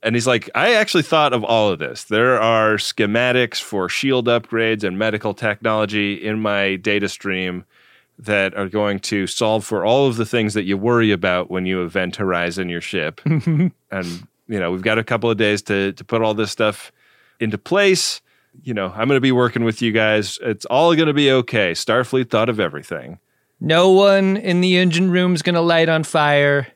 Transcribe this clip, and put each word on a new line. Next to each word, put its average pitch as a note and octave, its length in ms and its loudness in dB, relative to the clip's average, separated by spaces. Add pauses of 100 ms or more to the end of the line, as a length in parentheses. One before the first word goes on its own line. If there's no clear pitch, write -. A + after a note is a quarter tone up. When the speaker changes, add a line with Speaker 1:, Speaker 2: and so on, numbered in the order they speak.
Speaker 1:
And A2+ 120 0
he's A#2 120 0
like, A#2 280 0
"I F#3 200 2
actually G3+ 280 2
thought D3+ 300 2
of A#2 100 0
all G#2+ 280 2
of E2 80 -4
this. D2 240 -8
There A#2 360 2
are A2 360 2
schematics A#2 880 0
for F#2 280 -4
shield C3 380 -2
upgrades A2+ 560 -2
and F#2 140 -4
medical G#2+ 360 -4
technology G#2 800 -2
in G#2+ 260 -6
my G2+ 360 0
data G2+ 340 -2
stream F#2 560 -6 (540)
that G2+ 360 -2
are G2 140 -4
going G2+ 300 -2
to G2 280 -2
solve A2 380 -2
for G2 200 -4
all C3 220 4
of A#2+ 100 0
the A2+ 80 -2
things A2 280 -2
that G#2 100 -2
you G2 140 -2
worry A2+ 340 2
about F2+ 400 0
when F#2 140 -4
you F#2 180 -2
Event F2+ 340 -4
Horizon F2+ 520 -4
your F2 100 -6
ship." D#2+ 460 -6
Speaker 2:
<laughs> - 20 -2 (600)
Speaker 1:
And, F2 380 -10 (200)
you G#2+ 120 -6
know, F2 120 -2
we've F#2 120 -4
got A2 160 2
a A2 40 -2
couple A#2 280 -2
of G#2+ 60 0
days G#2 260 0
to, G2 300 0
to - 100 -18
put A2+ 180 -2
all A2 120 0
this G#2 180 -4
stuff - 400 -4 (480)
into A2+ 180 -2
place. F#3+ 640 0 (420)
You B2+ 120 -8
know, F#2+ 200 -4
I'm A2 120 -2
gonna C3+ 120 4
be C3 120 2
working B2 320 2
with A2+ 180 -2
you A#2 100 0
guys. G#2+ 520 0
It's A2 220 -6
all E3 300 4
gonna D#3 180 2
be C#3+ 180 4
okay. A#2+ 400 0
Starfleet A#2+ 580 -2
thought A2+ 200 2
of G#2+ 100 -4
everything. D2 580 -6 (420)
Speaker 2:
No E3+ 300 4
one G3 480 4
in F#3 240 0
the F3+ 160 4
engine F3+ 320 2
room's F3+ 320 2
gonna F3 200 0
light E3 280 2
on D#3+ 140 2
fire. C#3+ 720 2